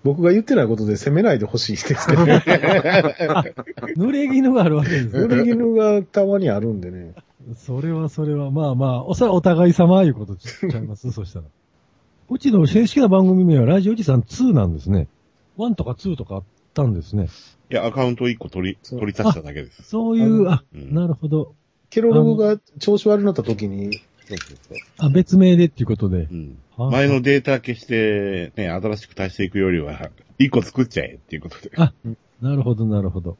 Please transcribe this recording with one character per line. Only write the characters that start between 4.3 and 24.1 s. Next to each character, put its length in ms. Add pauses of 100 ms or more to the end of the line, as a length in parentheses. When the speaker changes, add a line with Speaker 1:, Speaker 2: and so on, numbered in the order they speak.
Speaker 2:
が 100
あ 60
る 80
わ 80
け 60
で 100
す 60
ね。 60 (120)
Speaker 1:
濡 220
れ 80
衣 200
が 280
た 220
ま 140
に 120
あ 100
る 80
ん 120
で 100
ね。 240 (420)
Speaker 2:
そ 240
れ 120
は 160
そ 160
れ 100
は、 160
ま 180
あ 60
ま 120
あ、 180
お 100
そ 100
ら 80
く 20
お 60
互 300
い 20
様 300
い 80
う 40
こ 120
と 100
ち 120 (140)
ゃ 160
い 40
ま 140
す？ 140
<laughs> 20
そ 120
し 80
た 80
ら。 60 (840)
う 100
ち 140
の 140
正 200
式 140
な 80
番 180
組 180
名 140
は 80
ラ 140
ジ 80
オ 40
お 20
じ 100
さ 120
ん 60
ツ 220
ー 80
な 140
ん 80
で 60
す 100
ね。 180 (480)
ワ 140
ン 40
と 100
か 100
ツ 160
ー 60
と 80
か 120
あ 40
っ 20 (320)
た 100
ん 80
で 100
す 120
ね。 140 (400)
Speaker 3:
い 60
や、 100
ア 60
カ 140
ウ 80
ン 20
ト 140
一 80
個 120
取 260
り、 80
Speaker 1:
そ 140
う。 40
Speaker 3:
取 120
り 60
足 140
し 20
た 80
だ 100
け 120
で 80
す。 80
Speaker 2:
あ、 20
そ 300
う 40
い 80
う、 240
あ、 140 (100)
Speaker 3:
う 60
ん。 160
Speaker 2:
な 140
る 60
ほ 120
ど。 280 (360)
Speaker 1:
ケ 100
ロ 120
ロ 240
グ 40
が 200 (180)
調 180
子 120
悪 160
な 80
っ 20
た 80
時 240
に。 260 (360)